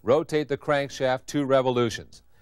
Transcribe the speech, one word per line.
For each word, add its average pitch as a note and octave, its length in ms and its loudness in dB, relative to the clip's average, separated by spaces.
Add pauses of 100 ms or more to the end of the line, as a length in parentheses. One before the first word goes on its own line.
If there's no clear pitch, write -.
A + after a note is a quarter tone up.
rotate D3+ 460 0
the C#3+ 80 -4
crankshaft C3+ 680 -2
two D3 180 -2
revolutions B2 800 0 (200)